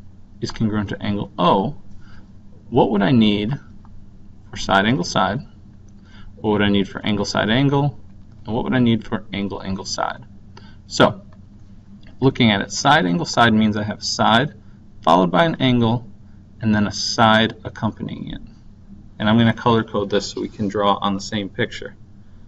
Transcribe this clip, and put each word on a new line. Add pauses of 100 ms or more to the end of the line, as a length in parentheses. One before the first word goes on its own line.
(400)
is
congruent
to
angle
O, (920)
what
would
I
need (960)
for
side,
angle,
side? (1000)
What
would
I
need
for
angle,
side,
angle? (460)
And
what
would
I
need
for
angle,
angle,
side? (640)
So, (960)
looking
at
it,
side,
angle,
side
means
I
have
side (480)
followed
by
an
angle (560)
and
then
a
side
accompanying
it. (800)
And
I'm
gonna
color
code
this
so
we
can
draw
on
the
same
picture. (540)